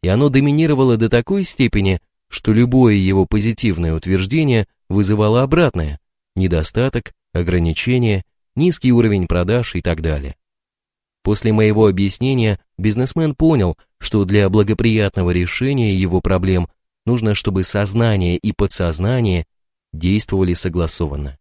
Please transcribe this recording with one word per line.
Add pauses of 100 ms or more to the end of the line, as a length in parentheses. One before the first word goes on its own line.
И
оно
доминировало
до
такой
степени, (300)
что
любое
его
позитивное
утверждение (220)
вызывало
обратное: (360)
недостаток, (200)
ограничение, (320)
низкий
уровень
продаж
и
так
далее. (880)
После
моего
объяснения (160)
бизнесмен
понял, (200)
что
для
благоприятного
решения
его
проблем (360)
нужно,
чтобы
сознание
и
подсознание (460)
действовали
согласованно.